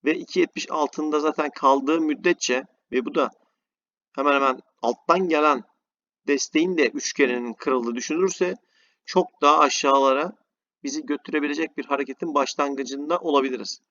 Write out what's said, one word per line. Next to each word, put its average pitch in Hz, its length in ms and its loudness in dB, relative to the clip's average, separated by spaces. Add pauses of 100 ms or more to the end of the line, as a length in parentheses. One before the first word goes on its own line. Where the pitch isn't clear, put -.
Ve 156 120 2
iki 170 220 -6
yetmiş - 320 -2
altında 151 480 -2
zaten 147 300 -2
kaldığı 139 520 2
müddetçe 151 640 0 (260)
ve 123 140 -2
bu - 100 -8
da 143 160 0 (840)
hemen 143 180 2
hemen 139 260 2 (220)
alttan 165 480 0
gelen 151 340 2 (640)
desteğin 160 500 0
de 131 120 4
üçgeninin 123 640 -2
kırıldığı 120 420 -2
düşünülürse 180 600 -2 (500)
çok - 360 -2
daha 147 180 6
aşağılara 139 760 2 (460)
bizi 143 220 -8
götürebilecek 147 720 -4
bir 139 80 -8
hareketin 139 480 -6
başlangıcında 139 840 -2
olabiliriz. 135 720 -2